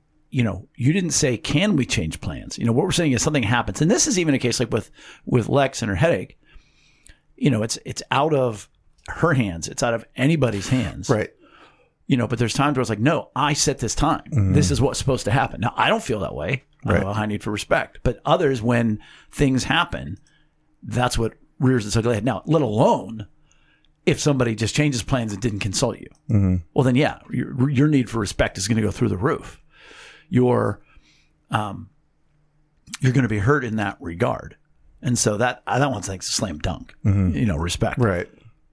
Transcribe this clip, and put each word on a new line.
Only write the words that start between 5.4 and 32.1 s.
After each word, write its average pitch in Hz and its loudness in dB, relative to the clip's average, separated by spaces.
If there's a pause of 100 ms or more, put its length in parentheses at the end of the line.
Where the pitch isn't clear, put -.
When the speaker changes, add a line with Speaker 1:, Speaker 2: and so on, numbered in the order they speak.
Speaker 1:
Lex 135 0
and 110 -2
her 95 -2
headache. 117 0 (1000)
You 208 0
know, 110 0
it's, - -6
it's - -10
out 147 2
of 120 -2 (380)
her - 2
hands. 95 -2
It's - -10
out 120 2
of 107 -6 (100)
anybody's 127 2
hands. - -2
Speaker 2:
Right. 107 0 (760)
Speaker 1:
You 131 2
know, 117 0
but 113 -4
there's 117 0
times 139 0
where 131 2
it's 113 -2
like, 104 -2
"No, 135 0
I 147 0
set 143 0
this 113 -4
time. 147 0
Speaker 2:
Mm-hmm. 98 2
Speaker 1:
This 92 4
is - 2
what's 131 0
supposed 135 -2
to 104 -2
happen." 123 0
Now, 117 -2
I 120 2
don't 214 0
feel 107 -4
that 67 -6
way. 90 -4 (220)
I - 0
Speaker 2:
Right. 101 4
Speaker 1:
have 98 -2
a 101 -4
high 107 -2
need 104 -4
for 104 -4
respect. - -2
But 123 0
others, 143 2
when 117 2 (320)
things 131 2
happen, 151 -2 (680)
that's 120 -2
what 113 0 (260)
rears 127 4
its 104 0
ugly 117 2
head. 104 -2
Now, 113 -2
let 156 4
alone 117 0 (800)
if 160 2
somebody 127 2
just 104 -2
changes 143 0
plans 113 -4
and 98 -10
didn't 107 -4
consult 107 -2
you. - -16 (220)
Speaker 2:
Mm-hmm. 98 4 (180)
Speaker 1:
Well, 147 4
then, 123 4
yeah, 135 0 (120)
your, 127 -2
your 147 4
need 135 2
for 113 -4
respect - -2
is 95 -4
gonna 110 0
go 98 0
through 113 0
the 98 -2
roof. 127 -4 (680)
Your, 120 2 (720)
um, 101 -4 (1120)